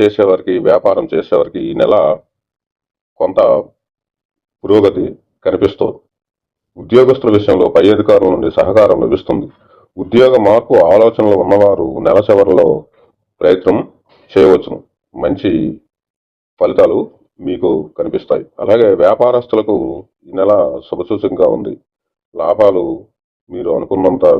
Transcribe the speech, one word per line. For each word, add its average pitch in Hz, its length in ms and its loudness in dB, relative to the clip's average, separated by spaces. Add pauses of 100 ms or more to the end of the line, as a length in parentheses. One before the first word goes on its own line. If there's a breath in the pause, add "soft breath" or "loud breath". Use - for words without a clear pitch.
చేసేవారికి, 101 580 0
వ్యాపారం - 540 0
చేసేవారికి - 460 -4
ఈ 80 120 -8 (100)
నెల - 140 0 (1200)
కొంత 95 200 -2 (1200)
పురోగతి 98 420 0 (400)
కనిపిస్తోంది. - 540 -4 (800)
ఉద్యోగస్తుల 123 600 2
విషయంలో - 320 0
పై - 220 2
అధికారుల 101 380 2
నుండి 82 220 -2
సహకారం 104 500 2
లభిస్తుంది. - 460 -4 (500 soft breath)
ఉద్యోగ 113 360 2 (160)
మార్పు 120 260 2 (180)
ఆలోచనలు 107 500 2
ఉన్నవారు 101 440 2 (120)
నెల 95 200 2 (100)
చివరిలో 98 380 2 (720)
ప్రయత్నం 92 380 0 (520 soft breath)
చేయవచ్చును. 95 520 2 (320)
మంచి - 360 -4 (1120)
ఫలితాలు 90 380 0 (400)
మీకు 90 300 -6 (280)
కనిపిస్తాయి. - 460 -6 (160)
అలాగే 110 340 2
వ్యాపారస్తులకు 110 840 0 (520)
ఈ - 40 -20
నెల 95 200 0 (360)
శుభసూచకంగా 87 680 -4
ఉంది. - 180 -8 (640)
లాభాలు 92 480 0 (680)
మీరు 87 260 -8
అనుకున్నంత 92 480 -2 (140)